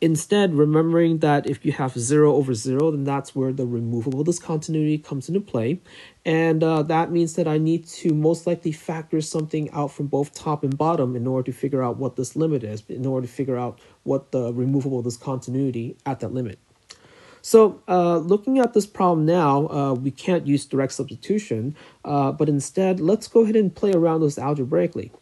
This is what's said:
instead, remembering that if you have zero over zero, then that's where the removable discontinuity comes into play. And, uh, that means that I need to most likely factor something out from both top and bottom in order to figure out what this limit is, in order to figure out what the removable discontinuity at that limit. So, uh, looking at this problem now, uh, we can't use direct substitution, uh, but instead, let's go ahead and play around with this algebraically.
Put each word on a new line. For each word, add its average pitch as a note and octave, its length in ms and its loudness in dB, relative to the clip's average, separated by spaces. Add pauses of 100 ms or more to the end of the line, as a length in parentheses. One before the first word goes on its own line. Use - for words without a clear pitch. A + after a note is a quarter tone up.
instead, E3+ 540 2
remembering D#3+ 640 4
that D3 300 2
if - 160 -6
you D3+ 60 0
have C3 260 -4
zero D3 380 4
over C3 180 2
zero, C3 380 0
then C#3 140 -2
that's C#3 280 -4
where C3 200 -2
the C3+ 120 -4
removable A#2+ 600 -2
discontinuity D#3 720 -2
comes D3 320 -8
into F#3 100 0
play. C3+ 400 -4 (460)
And, D#3+ 360 2
uh, D#3+ 220 2
that E3 300 0
means E3+ 220 0
that E3+ 120 0
I D#3 100 2
need D#3+ 300 0
to - 260 -2
most D#3+ 320 2
likely E3 280 -2
factor D#3+ 480 -6
something D#3 500 -4
out C#3+ 200 -4
from D3 160 -6
both C#3+ 260 -2
top D3+ 320 -4
and C3+ 120 -2
bottom D3+ 380 0
in A#2+ 100 -4
order C3 240 -2
to B2+ 80 -8
figure C#3 240 -2
out A#2+ 140 -2
what B2+ 220 -6
this - 180 -6
limit D3+ 300 0
is, G#2 240 -10
in B2+ 160 -6
order C3 200 -2
to A#2 60 -12
figure B2+ 260 -4
out B2 220 -6 (240)
what C#3 300 -4
the A#2+ 180 -2
removable C3 500 0
discontinuity B2+ 920 -4 (100)
at C3+ 140 -6
that - 140 -8
limit. B2 260 -6 (800)
So, G#3+ 460 6
uh, F3 300 4
looking G#3 420 0
at A#3+ 140 2
this G#3 120 2
problem E3+ 400 2
now, D#3 440 4
uh, C#3 240 -2
we B2+ 180 -4
can't - 340 -2
use C#3 200 2
direct C3+ 260 -2
substitution, C#3 840 -4 (260)
uh, C#3+ 300 0
but D3+ 160 0
instead, F#3 500 0
let's G3+ 300 0
go A#3 140 6
ahead A3 120 2
and G3+ 180 2
play G3+ 200 0
around E3 260 2
with D3 160 0
this - 80 -8
algebraically. D3+ 800 -2